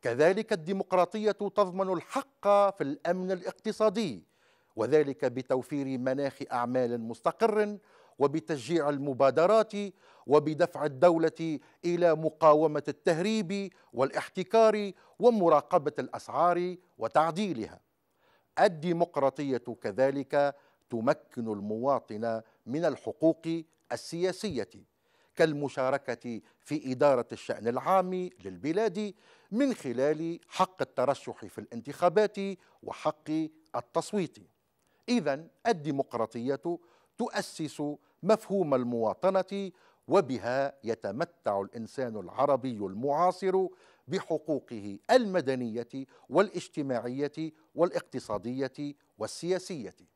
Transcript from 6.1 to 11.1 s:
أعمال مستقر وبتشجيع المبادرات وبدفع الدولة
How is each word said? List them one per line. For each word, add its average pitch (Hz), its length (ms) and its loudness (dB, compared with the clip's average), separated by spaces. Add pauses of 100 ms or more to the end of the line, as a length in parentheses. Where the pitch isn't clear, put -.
أعمال 120 480 0
مستقر 208 760 0 (400)
وبتشجيع 147 680 0
المبادرات 143 840 4 (540)
وبدفع 147 580 2
الدولة 165 760 2 (240)